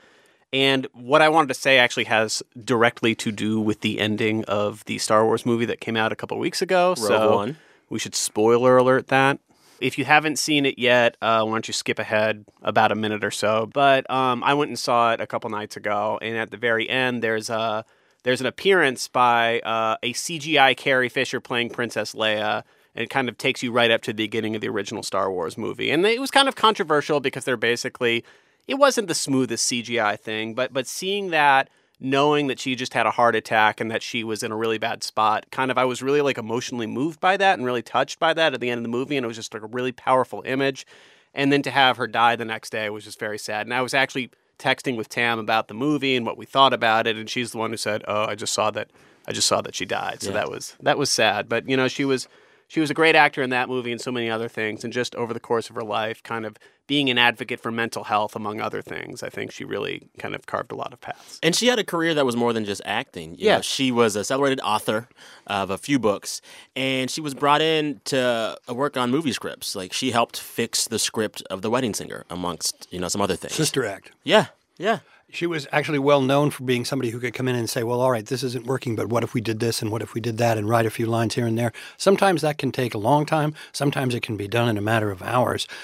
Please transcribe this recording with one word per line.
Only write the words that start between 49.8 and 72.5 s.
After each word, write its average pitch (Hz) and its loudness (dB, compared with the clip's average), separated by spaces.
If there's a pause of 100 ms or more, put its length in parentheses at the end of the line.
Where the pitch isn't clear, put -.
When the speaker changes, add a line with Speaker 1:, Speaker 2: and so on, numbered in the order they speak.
Speaker 1:
died." 98 -4
So 101 -6
Speaker 2:
Yeah. 101 -4
Speaker 1:
that 76 -4
was, - -12
that 135 0
was 139 -2
sad. 104 2
But, 117 -4
you 131 2
know, 131 2
she 139 -4
was, 131 -2 (380)
she - -4
was 147 0
a 147 -4
great 160 4
actor 147 4
in 127 -2
that 127 -2
movie 120 -4
and 113 -8
so 135 -8
many 117 -4
other 113 -4
things, 107 -6
and 113 -8
just 120 -4
over 117 -6
the 113 -8
course 113 -2
of 113 -16
her 117 -8
life, 110 -4
kind 117 -6
of 107 -12 (300)
being 143 2
an 123 2
advocate 120 4
for 117 -6
mental 113 -4
health, 107 -2
among 107 -6
other 104 -6
things. - -12
I - -10
think 110 -10
she - -14
really 101 -6 (120)
kind 101 -10
of 101 -12
carved - -6
a - -10
lot - -10
of - -20
paths. - -16
Speaker 2:
And 165 2
she 240 2
had 247 2
a 196 -4
career 165 0
that 147 2
was 117 0
more 120 2
than 110 -2
just 101 -6
acting. 104 -8
You 190 -4
Speaker 1:
Yeah. 190 6
Speaker 2:
know, - -2
she 135 -2
was 117 4
a 104 -2
celebrated 135 0
author 107 -2 (380)
of 98 -2
a 95 -4
few 143 -2
books, 104 -2 (340)
and 131 -2
she 160 -6
was 147 -6
brought 143 4
in 151 0
to, 120 0 (100)
uh, 123 -8
work 139 -2
on 123 0
movie 143 0
scripts. - -8
Like, 92 -8
she 131 -2
helped 117 0
fix - -4
the 110 -4
script - -2
of 95 -8
The 110 -4
Wedding 120 0
Singer, - -10
amongst, 87 -6